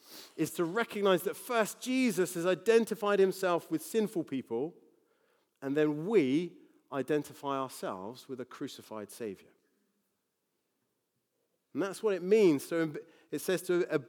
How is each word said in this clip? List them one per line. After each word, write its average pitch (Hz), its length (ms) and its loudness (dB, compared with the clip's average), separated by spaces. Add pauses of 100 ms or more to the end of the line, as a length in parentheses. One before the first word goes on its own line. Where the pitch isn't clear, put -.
(360)
is 156 160 -2
to 175 140 -2
recognize 196 580 2
that 160 140 -4
first 226 440 -2
Jesus 240 520 0
has 165 140 -2
identified 202 720 4
himself 185 500 2
with 156 140 -2
sinful 208 400 0
people, 135 500 -6 (880)
and 139 160 -2
then 151 300 0
we 170 460 2 (380)
identify 139 680 -4
ourselves 127 680 -10
with 127 140 -10
a 120 40 -10
crucified 110 680 -12
Savior. 104 360 -10 (2250)
And 135 80 -4
that's 190 200 -6
what 208 140 0
it 170 80 -6
means. 185 440 6
So 165 240 0 (380)
it 151 100 -4
says 180 240 -2
to, 175 260 0
uh, 151 180 0